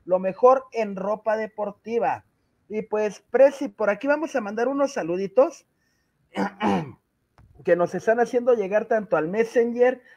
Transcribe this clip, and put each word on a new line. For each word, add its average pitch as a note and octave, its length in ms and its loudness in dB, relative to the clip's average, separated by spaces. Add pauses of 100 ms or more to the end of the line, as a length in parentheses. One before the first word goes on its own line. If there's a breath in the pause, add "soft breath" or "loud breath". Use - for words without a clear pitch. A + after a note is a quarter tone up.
lo F3+ 140 0
mejor B3 540 2
en G#3+ 220 -6
ropa G#3+ 420 -4
deportiva. G#3 880 -6 (440)
Y G#3+ 140 -6
pues, G#3+ 480 -4
Presi, C4+ 380 4
por G#3 200 -2
aquí G#3 180 -2
vamos D4+ 300 -2
a B3+ 60 -2
mandar G#3+ 260 -4
unos C#4 240 0
saluditos G3 760 0 (680)
<clears throat> G3 1300 -6
que F3 120 4
nos F3 180 0
están A3 260 0
haciendo A#3+ 340 0
llegar G#3 300 -2
tanto G#3+ 320 -2
al D#3 100 0
Messenger A#3 760 0 (140 soft breath)